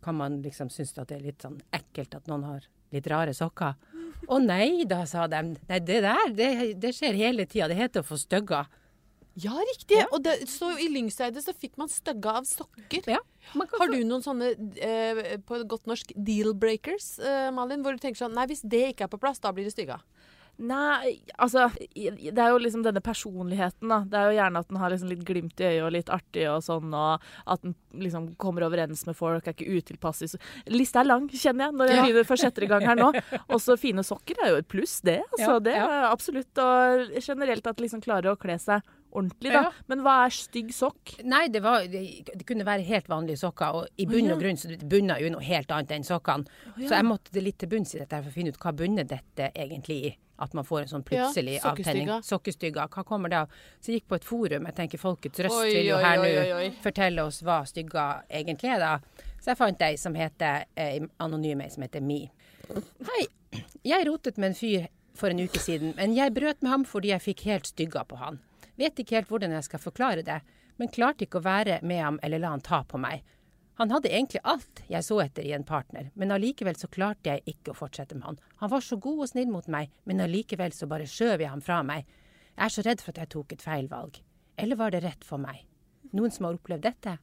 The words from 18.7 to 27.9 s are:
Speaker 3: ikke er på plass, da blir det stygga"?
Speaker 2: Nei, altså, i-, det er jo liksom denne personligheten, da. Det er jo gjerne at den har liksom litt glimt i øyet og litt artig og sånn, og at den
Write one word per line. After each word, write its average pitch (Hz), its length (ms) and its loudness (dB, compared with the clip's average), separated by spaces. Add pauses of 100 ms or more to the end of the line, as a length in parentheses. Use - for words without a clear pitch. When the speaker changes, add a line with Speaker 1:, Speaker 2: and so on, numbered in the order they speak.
Speaker 3:
ikke 196 100 -4
er - 80 -8
på 202 80 -10
plass, 269 160 0
da 202 160 -2
blir 196 140 -4
det 208 80 -8
stygga"? 139 240 -8 (580)
Speaker 2:
Nei, 269 600 0 (180)
altså, 247 300 4 (260)
i-, 202 160 -4 (240)
det 240 80 4
er 233 80 8
jo 247 80 8
liksom 233 240 0
denne 214 160 2
personligheten, 190 960 -4
da. 214 80 4 (100)
Det 208 80 2
er 202 80 4
jo 208 140 6
gjerne 180 180 4
at 170 140 -6
den 190 100 -2
har 180 80 2
liksom 180 220 -2
litt 175 160 -6
glimt 175 340 -2
i 185 60 4
øyet 165 180 2
og 165 80 0
litt 170 160 -2
artig 165 400 -2
og 156 160 0
sånn, 160 320 -4
og 156 240 2 (240)
at 180 160 0
den 180 140 -6 (180)